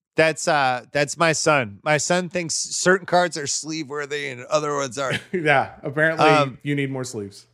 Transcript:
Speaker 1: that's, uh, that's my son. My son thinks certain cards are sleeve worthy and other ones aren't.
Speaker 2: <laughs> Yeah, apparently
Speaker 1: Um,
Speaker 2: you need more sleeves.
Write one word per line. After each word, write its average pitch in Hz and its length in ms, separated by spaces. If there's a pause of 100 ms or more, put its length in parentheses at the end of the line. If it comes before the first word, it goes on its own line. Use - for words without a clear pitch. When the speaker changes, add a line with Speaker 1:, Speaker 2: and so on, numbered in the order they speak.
(160)
Speaker 1:
that's, 160 320
uh, 131 440
that's 143 260
my 165 140
son. 131 520
My 151 140
son 175 320
thinks 175 240
certain - 540
cards 175 300
are 143 100
sleeve 156 420
worthy 143 400
and 123 160
other 151 300
ones 135 240
aren't. 127 280
Speaker 2:
<laughs> - 40
Yeah, 147 500
apparently 151 460
Speaker 1:
Um, 147 340
Speaker 2:
you 143 140
need 139 160
more 131 120
sleeves. 104 500